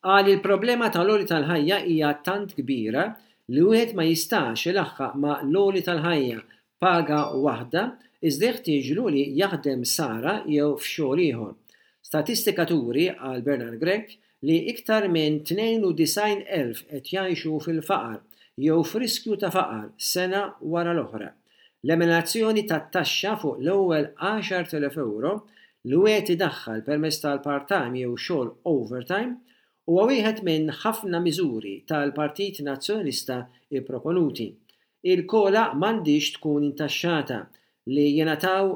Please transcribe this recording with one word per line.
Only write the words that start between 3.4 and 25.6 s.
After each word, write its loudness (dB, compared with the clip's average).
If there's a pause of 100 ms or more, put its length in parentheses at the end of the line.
li 4
wieħed 6
ma 2
jistax 0
ilaħħaq -2
ma' 0
l-għoli 2
tal-ħajja 0 (360)
paga 2 (120)
waħda -2 (300)
iżda 2
jeħtieġlu -2 (100)
li 2 (180)
jaħdem -2
sara -2
jew 2
f'xogħol -2
ieħor. -2 (500)
Statistika 0
turi, 2 (100)
qal -8
Bernard -4
Grech, -2 (260)
li 4 (160)
iktar 0
minn 2
tnejn 0
u 2
disajn 0
elf -4
qed -10
jgħixu -2
fil-faqar -4 (380)
jew 4
f'riskju -2
ta' -2
faqar -2
sena -2 (100)
wara -2
l-oħra. -4 (560)
L-eliminazzjoni 2
tat-taxxa -2
fuq -4
l-ewwel 2 (100)
għaxar -2
telef -4
euro -2 (540)